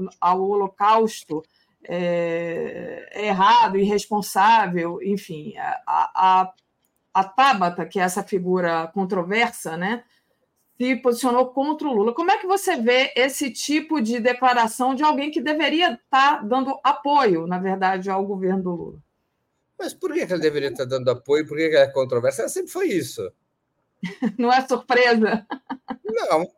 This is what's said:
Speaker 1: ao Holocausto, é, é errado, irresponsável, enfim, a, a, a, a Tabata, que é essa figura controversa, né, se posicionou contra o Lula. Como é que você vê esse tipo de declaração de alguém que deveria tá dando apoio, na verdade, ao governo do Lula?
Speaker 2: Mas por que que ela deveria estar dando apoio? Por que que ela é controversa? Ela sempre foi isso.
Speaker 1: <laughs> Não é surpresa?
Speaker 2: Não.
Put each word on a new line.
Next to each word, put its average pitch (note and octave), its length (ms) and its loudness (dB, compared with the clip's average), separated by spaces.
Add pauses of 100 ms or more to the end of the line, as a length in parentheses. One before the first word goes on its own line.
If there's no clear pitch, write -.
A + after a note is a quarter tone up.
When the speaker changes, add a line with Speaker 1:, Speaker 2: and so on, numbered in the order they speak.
(200)
Speaker 1:
ao F#3 200 2
Holocausto, G3+ 1000 0 (460)
é, E3+ 1200 -4
é G#3 140 -6
errado, G3 520 4
irresponsável, G3 1200 2
enfim, E3 540 -6
a, C#3+ 300 -6
a, D#3 280 0
a, F#3 380 4 (600)
a F#3+ 100 2
Tabata, F#3+ 600 2
que F#3+ 140 -4
é - 20 2
essa F#3 220 -2
figura F3 640 0
controversa, F#3+ 880 -2
né, G#3 260 -4 (760)
se B3+ 200 -2
posicionou B3 560 0
contra D4 340 -4
o C4 80 -2
Lula. A3 180 2
Como E4+ 200 0
é G#4 60 2
que F#4+ 80 -8
você F#4+ 280 0
vê B3+ 400 2
esse C4 380 -2
tipo D4+ 480 -2
de A#3 180 -2
declaração B3 800 0
de D4 80 -2
alguém D4 260 2
que D4+ 100 -4
deveria D4+ 600 0 (100)
tá C#4 280 4
dando B3+ 440 -2
apoio, C4 640 2
na F3+ 120 -4
verdade, F#3+ 520 -2
ao G3 160 -2
governo F#3+ 380 -2
do F3+ 100 -4
Lula? D#3+ 300 -12 (720)
Speaker 2:
Mas F4+ 140 -8
por F#4 200 -8
que D4 140 -2
que E3+ 60 -4
ela F3 80 -2
deveria D3 300 0
estar B2+ 140 -6
dando B2+ 260 0
apoio? C#3+ 360 0
Por D3 100 -8
que D#3+ 120 0
que D#3 80 2
ela C#3 80 8
é C#3 60 0
controversa? C3 520 0
Ela - 60 -4
sempre F#4 240 -8
foi F#4 160 -2
isso. B2 420 -4 (720)
Speaker 1:
<laughs> G3 360 -6
Não A#3+ 140 2
é C4 140 2
surpresa? A#3 800 2 (580)
Speaker 2:
Não. C4 420 0 (100)